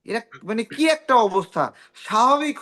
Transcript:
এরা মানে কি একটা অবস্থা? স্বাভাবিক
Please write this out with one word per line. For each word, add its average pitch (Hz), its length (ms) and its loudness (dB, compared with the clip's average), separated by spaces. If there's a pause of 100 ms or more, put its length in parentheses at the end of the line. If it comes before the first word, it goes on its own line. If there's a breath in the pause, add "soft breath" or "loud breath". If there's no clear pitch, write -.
এরা 220 140 -4 (240)
মানে 220 200 -4
কি - 240 -6
একটা 311 260 0
অবস্থা? 190 480 0 (320 soft breath)
স্বাভাবিক 277 680 0